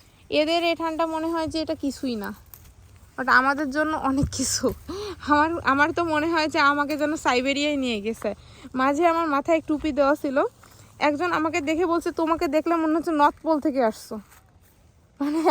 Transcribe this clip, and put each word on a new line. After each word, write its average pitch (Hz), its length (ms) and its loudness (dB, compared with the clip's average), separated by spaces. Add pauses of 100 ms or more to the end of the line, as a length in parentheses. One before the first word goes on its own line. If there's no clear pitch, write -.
(400)
এদের 320 240 2
এই 339 100 2
ঠান্ডা 320 320 -2
মনে 320 260 -2
হয় 320 200 -2
যে 320 120 -4
এটা 311 100 -4
কিছুই 262 420 -4
না, 202 140 -8 (840)
but 254 120 -4 (120)
আমাদের 269 300 0
জন্য 302 260 0
অনেক 269 320 0 (100)
কিছু। - 280 -2 (640)
আমার, 294 220 4 (220)
আমার 285 240 4
তো 339 80 0
মনে 311 280 0
হয় 311 160 2
যে 320 100 -2
আমাকে 294 380 2
যেন 302 200 -2
সাইবেরিয়ায় 277 600 0
নিয়ে 247 240 -2
গেছে। 220 300 -6 (440)
মাঝে 277 320 2
আমার 330 220 2
মাথায় 294 400 2
টুপি 302 240 -2
দেওয়া 277 300 2
ছিল, 269 140 -2 (640)
একজন 302 340 0
আমাকে 320 280 0
দেখে 320 260 0
বলছে, 339 260 0
"তোমাকে 330 360 0
দেখলে 311 340 0
মনে 311 140 0
হচ্ছে 339 240 -2
নর্থ 294 220 2
পোল 311 240 0
থেকে 269 140 0 (100)
আসছো", 214 300 -10 (1000)
মানে 294 180 -2 (120)